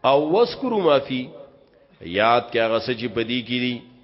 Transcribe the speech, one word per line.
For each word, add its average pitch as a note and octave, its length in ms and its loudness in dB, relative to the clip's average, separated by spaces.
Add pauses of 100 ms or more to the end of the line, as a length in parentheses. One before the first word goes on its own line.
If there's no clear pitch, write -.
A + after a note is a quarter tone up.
او D3+ 340 2
وذکروا A#3 480 0
ما D3 160 6
فی، C3 300 -6 (720)
یاد G#2+ 400 2 (100)
کې A#2 60 -2
هغه A2+ 220 2
څه B2+ 200 -4
چې A#2+ 80 -6
په A2 140 -4
دې A#2+ 260 -2
کې B2 160 -4
دي B2 180 -4 (220)